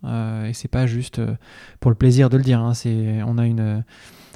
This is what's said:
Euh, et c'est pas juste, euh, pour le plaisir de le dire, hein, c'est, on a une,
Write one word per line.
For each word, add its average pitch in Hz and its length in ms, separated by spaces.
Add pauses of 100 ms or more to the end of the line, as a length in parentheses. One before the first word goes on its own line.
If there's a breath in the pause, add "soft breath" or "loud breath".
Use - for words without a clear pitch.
Euh, 110 420
et 110 60
c'est - 160
pas 127 180
juste, 120 320
euh, 113 160 (460 loud breath)
pour 127 100
le 113 60
plaisir 127 340
de 127 60
le 135 80
dire, 127 160
hein, 117 120
c'est, 110 520
on 117 120
a 117 100
une, 110 380 (520 loud breath)